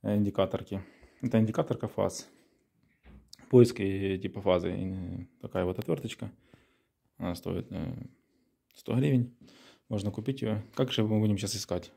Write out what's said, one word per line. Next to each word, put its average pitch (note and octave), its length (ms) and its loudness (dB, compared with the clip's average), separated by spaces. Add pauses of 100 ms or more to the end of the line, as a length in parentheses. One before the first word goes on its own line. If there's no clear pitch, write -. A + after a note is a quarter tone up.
э, G#2 120 0
индикаторки. G2 680 -2 (400)
Это A#2 160 2
индикаторка A2 480 0
фаз. - 420 -4 (1200)
Поиск A#2+ 300 8
и G2 400 -2
типа F#2+ 220 -8
фазы. F#2 280 4
И, F#2+ 240 -4
э, F#2 320 -8 (160)
такая F#2 240 -4
вот F#2 140 -2
отверточка. - 520 -6 (880)
Она F2+ 160 -6
стоит, F2+ 380 -6
э, E2 240 -6 (800)
сто - 180 -6
гривен. B2+ 420 2 (540)
Можно G2+ 220 -2
купить C3+ 320 -4
ее. G#2+ 180 -2 (140)
Как C3 160 0
же A#2 120 0
мы G#2+ 160 2
будем G#2 160 2
сейчас G2 200 -4
искать? F2+ 420 -6